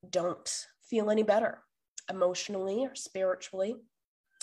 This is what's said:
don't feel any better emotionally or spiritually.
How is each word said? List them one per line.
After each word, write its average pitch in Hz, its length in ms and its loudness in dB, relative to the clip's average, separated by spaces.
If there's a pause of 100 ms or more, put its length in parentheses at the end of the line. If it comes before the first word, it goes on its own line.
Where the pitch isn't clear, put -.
don't - 580 -2 (160)
feel 214 280 0
any 214 120 4
better 214 400 4 (480)
emotionally 190 760 0
or 254 80 -8
spiritually. 190 840 -2 (680)